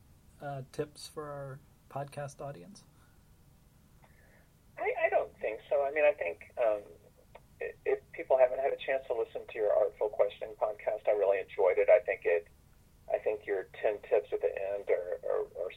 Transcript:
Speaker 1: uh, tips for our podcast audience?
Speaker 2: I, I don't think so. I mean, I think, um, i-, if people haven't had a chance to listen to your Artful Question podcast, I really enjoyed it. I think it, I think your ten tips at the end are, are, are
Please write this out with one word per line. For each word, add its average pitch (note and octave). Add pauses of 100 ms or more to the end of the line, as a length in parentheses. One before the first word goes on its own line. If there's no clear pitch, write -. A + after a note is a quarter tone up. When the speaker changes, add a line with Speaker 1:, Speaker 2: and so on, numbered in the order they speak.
(400)
Speaker 1:
uh, C#3+ (100)
tips -
for D3+
our C#3+ (300)
podcast C#3+
audience? E3+ (1900)
Speaker 2:
I, E4 (200)
I -
don't -
think A2+
so. C#3+
I C#3
mean, D3+
I D3
think, -
um, G#2+ (800)
i-, - (120)
if - (120)
people -
haven't C3
had C3+
a B2+
chance C3+
to A#2+
listen A2+
to -
your G#2
Artful G#2
Question G#2+ (120)
podcast, G#2+
I G#2+
really G2
enjoyed F#2
it. G2
I F#2
think F#2+
it, G#2 (640)
I A2
think G#2+
your F#2+ (160)
ten G#2+
tips -
at G#2+
the -
end G2+
are, F2+
are, G2+ (120)
are F#2